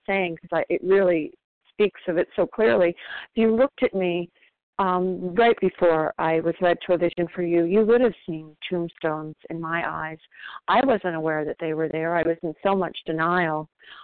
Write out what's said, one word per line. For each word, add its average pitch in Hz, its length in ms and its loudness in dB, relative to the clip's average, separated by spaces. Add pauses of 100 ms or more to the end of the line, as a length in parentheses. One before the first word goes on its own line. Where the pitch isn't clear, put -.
saying, 185 300 -2
'cause - 140 -20
I, 165 180 0
it - 140 -2
really 180 500 2 (360)
speaks - 380 -2
of 165 100 -2
it 180 180 0
so 175 120 0
clearly. 214 420 2
If 175 60 -4 (400)
you 226 200 4
looked 262 280 2
at - 100 0
me, 175 360 -2 (500)
um, 180 560 -2
right 233 260 4
before 165 560 2
I 165 220 0
was 165 220 -2
led 175 200 2
to 185 120 0
a 175 40 4
vision 170 300 -2
for 180 160 -8
you, 170 200 2
you 202 220 2
would 233 160 4
have 240 140 2 (100)
seen 156 320 -10 (100)
tombstones 156 680 -6 (140)
in 165 120 -8
my 165 260 -4
eyes. 160 300 -8 (500)
I 214 160 4
wasn't 202 320 0
aware 156 300 -2
that 151 140 -6
they 160 140 -4
were 160 160 -2
there. 160 260 -2
I 165 80 0
was 165 200 0
in 160 200 -6
so 196 120 2
much 185 300 -4
denial. 160 640 -2 (340)